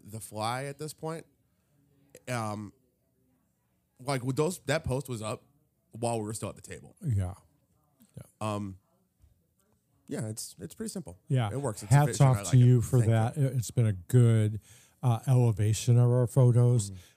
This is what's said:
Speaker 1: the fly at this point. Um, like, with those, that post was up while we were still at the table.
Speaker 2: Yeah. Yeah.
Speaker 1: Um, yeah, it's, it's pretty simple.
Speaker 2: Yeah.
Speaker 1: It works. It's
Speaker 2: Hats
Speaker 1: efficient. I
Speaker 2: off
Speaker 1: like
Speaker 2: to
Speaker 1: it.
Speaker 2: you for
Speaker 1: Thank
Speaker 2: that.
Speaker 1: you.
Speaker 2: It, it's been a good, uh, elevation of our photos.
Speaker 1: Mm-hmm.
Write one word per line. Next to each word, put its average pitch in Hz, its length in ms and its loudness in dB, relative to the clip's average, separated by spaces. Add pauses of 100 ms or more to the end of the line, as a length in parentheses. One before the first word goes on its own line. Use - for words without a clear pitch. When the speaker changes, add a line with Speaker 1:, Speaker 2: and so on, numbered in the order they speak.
Speaker 1:
the 107 160 -14
fly 113 440 -6
at 143 140 -12
this 151 160 -12
point. 160 320 -12 (1000)
Um, 107 440 -6 (1300)
like, 127 240 -6
with 135 120 -4
those, 156 300 -2
that 156 180 -2
post 135 240 -4
was 120 140 -8
up 107 200 -10 (500)
while 117 260 -2
we 107 80 -6
were 107 80 -8
still 104 140 -8
at 82 80 -12
the 90 60 -20
table. - 380 -16
Speaker 2:
Yeah. 98 340 -2 (840)
Yeah. - 60 -18 (320)
Speaker 1:
Um, 101 220 -8 (1300)
yeah, 131 200 -8
it's, - 320 -14
it's 95 140 -16
pretty 220 160 -12
simple. 92 280 -14 (100)
Speaker 2:
Yeah. 120 240 0
Speaker 1:
It 131 80 -6
works. 120 220 -6
It's 98 100 0
Speaker 2:
Hats 143 160 4
Speaker 1:
efficient. 120 180 2
I 131 40 6
Speaker 2:
off 123 80 2
Speaker 1:
like 101 140 -8
Speaker 2:
to 127 40 6
Speaker 1:
it. 127 40 8
Speaker 2:
you 123 200 6
for 123 180 0
Speaker 1:
Thank 107 120 2
Speaker 2:
that. 113 260 0
Speaker 1:
you. 139 100 0
Speaker 2:
It, 135 100 -4
it's 117 140 -4
been 117 160 0
a 107 60 0
good, 107 680 2 (420)
uh, 117 260 0
elevation 117 680 2
of 120 120 4
our 123 160 2
photos. 123 640 4
Speaker 1:
Mm-hmm. 92 80 -14 (180)